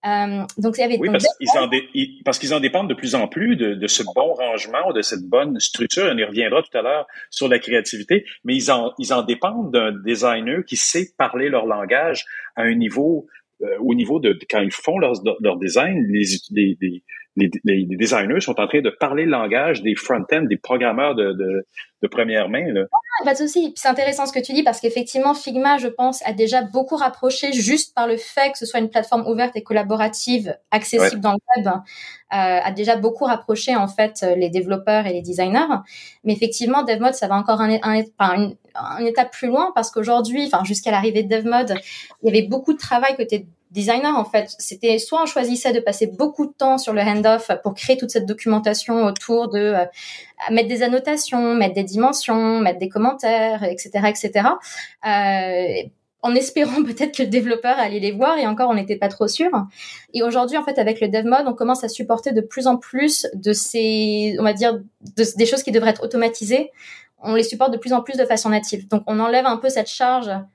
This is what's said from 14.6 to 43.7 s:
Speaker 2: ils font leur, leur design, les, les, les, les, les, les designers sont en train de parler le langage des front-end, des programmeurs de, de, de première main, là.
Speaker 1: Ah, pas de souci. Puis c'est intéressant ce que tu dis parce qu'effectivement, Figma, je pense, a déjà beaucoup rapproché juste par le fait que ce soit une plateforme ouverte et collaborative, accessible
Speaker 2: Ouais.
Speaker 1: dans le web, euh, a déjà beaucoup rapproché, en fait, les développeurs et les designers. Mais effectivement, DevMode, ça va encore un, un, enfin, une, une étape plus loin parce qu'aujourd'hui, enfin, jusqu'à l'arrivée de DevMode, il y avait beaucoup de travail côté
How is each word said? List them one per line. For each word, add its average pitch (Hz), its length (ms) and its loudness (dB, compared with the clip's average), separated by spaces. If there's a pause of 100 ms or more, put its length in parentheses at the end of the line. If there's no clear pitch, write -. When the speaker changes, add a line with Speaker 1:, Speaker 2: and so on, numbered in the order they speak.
Speaker 2:
ils 98 120 0
font 170 260 -2
leur, 139 140 2 (280)
leur 98 180 2
design, 123 520 0
les, 104 140 2 (260)
les, 101 300 2
les, 90 220 -4 (340)
les, 98 140 2 (140)
les, 95 240 2
les 92 80 -4
designers 110 440 0
sont - 180 -4
en 104 80 0
train 147 140 2
de 139 100 0
parler 147 340 -2
le 165 60 2
langage 123 520 0
des 104 120 0
front-end, 127 480 0
des 104 140 0
programmeurs 127 580 0
de, 101 180 0
de, 95 340 -4 (360)
de 104 60 0
première 110 400 0
main, 131 240 -4
là. 98 100 0 (380)
Speaker 1:
Ah, - 40 -6
pas 277 100 2
de 269 40 -6
souci. 302 280 0
Puis 302 100 -8
c'est - 120 0
intéressant 269 380 0
ce 262 60 -8
que 262 120 -2
tu 269 80 -8
dis 294 100 2
parce 277 180 2
qu'effectivement, 247 540 0
Figma, 277 440 0
je 247 100 -4
pense, 254 380 -2
a 220 60 -4
déjà 220 300 2
beaucoup 262 340 -2
rapproché 262 560 0
juste 254 420 0
par 233 140 0
le 226 80 2
fait 277 340 0
que 277 80 -10
ce 233 80 -8
soit 233 140 -2
une 220 80 0
plateforme 220 400 0
ouverte 240 280 0
et 214 60 -6
collaborative, 214 960 -2 (140)
accessible 214 460 2
Speaker 2:
Ouais. 208 40 -6
Speaker 1:
dans 202 120 2
le 202 60 0 (180)
web, 208 120 -2
euh, 190 120 -2 (500)
a 185 420 0
déjà 208 240 2
beaucoup 226 280 0
rapproché, 233 520 0
en 196 120 0
fait, 214 360 -2 (120)
les 180 120 2
développeurs 190 580 0
et 185 60 -2
les 175 100 -4
designers. 185 440 0 (580)
Mais 220 80 2
effectivement, 233 500 0
DevMode, 233 320 2
ça 208 140 -4
va 196 80 2
encore 214 240 2
un, 220 220 2
un, 220 200 2 (160)
enfin, 190 180 4
une, 202 200 -2 (440)
une 233 60 0
étape 240 260 2
plus - 160 -4
loin 311 260 2
parce 220 160 0
qu'aujourd'hui, 240 560 0
enfin, 185 180 2
jusqu'à 202 260 -2
l'arrivée 214 320 2
de 196 60 -4
DevMode, 226 460 0 (480)
il 214 120 2
y - 20 8
avait 220 120 4
beaucoup 262 240 -2
de 302 60 0
travail 262 380 0
côté 214 300 -4 (260)